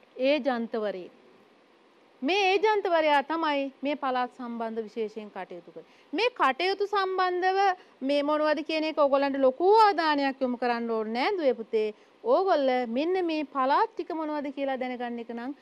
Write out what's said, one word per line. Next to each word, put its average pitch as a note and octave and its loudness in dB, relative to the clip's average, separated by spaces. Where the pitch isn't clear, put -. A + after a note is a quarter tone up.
ඒජන්තවරයෙක්. A#3 -2
මේ F4 0
ඒජන්තවරයා F4+ 2
තමයි D4+ -2
මේ C#4+ -4
පළාත් B3+ -4
සම්බන්ධ A3+ -8
විශේෂයෙන් G#3+ -8
කටයුතු F3+ -14
කරන්නේ. E3 -20
මේ G#4 0
කටයුතු F#4 0
සම්බන්ධව F#4 0
මේ C#4+ 0
මොනවද D4+ 0
කියන D#4 -2
එක D#4 -4
ඔයගොල්ලන්ට C#4 2
ලොකු C4+ 4
අවධානයක් D#4 4
යොමු B3 -2
කරන්න A#3 -2
ඕනේ A3 -2
නෑ F4 0
දුවේ C#4+ 2
පුතේ. G#3+ -2
ඕගොල්ල D4+ 2
මෙන්න D4 -2
මේ D#4+ -2
පළාත් C#4+ 0
ටික F4 -10
මොනවද D4+ -6
කියලා C4+ -4
දැනගන්න A#3+ -8
එක A#3 -12
නම් A#3+ -8